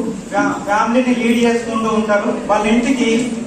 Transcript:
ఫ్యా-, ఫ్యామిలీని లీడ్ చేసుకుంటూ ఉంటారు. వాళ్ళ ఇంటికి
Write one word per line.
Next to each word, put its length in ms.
ఫ్యా-, 360
ఫ్యామిలీని 500
లీడ్ 220
చేసుకుంటూ 580
ఉంటారు. 520
వాళ్ళ 180
ఇంటికి 680